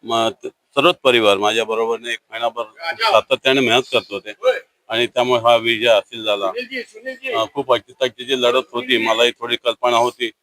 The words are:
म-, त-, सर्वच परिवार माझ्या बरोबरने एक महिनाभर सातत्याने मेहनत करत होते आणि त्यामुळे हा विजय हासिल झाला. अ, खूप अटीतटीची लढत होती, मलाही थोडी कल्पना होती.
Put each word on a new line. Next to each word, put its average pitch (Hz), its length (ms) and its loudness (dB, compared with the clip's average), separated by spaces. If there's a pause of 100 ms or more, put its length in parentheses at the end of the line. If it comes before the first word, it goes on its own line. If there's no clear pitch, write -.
म-, 113 260 0
त-, - 180 -12
सर्वच - 560 0
परिवार 113 340 4
माझ्या 107 260 0
बरोबरने 113 480 -4
एक 113 80 -8 (120)
महिनाभर 117 320 -4 (480)
सातत्याने 131 480 2
मेहनत 123 240 2 (100)
करत - 180 -2
होते 101 200 -10 (580)
आणि 117 180 -2
त्यामुळे 123 340 0
हा 117 140 4
विजय 113 320 0
हासिल 110 380 0
झाला. 101 260 -2 (800)
अ, 226 220 -2
खूप 131 200 -2
अटीतटीची 127 680 -4
लढत 123 320 2
होती, 123 240 0
मलाही 113 340 2
थोडी 120 240 -6
कल्पना 120 420 -2
होती. 120 340 -2 (120)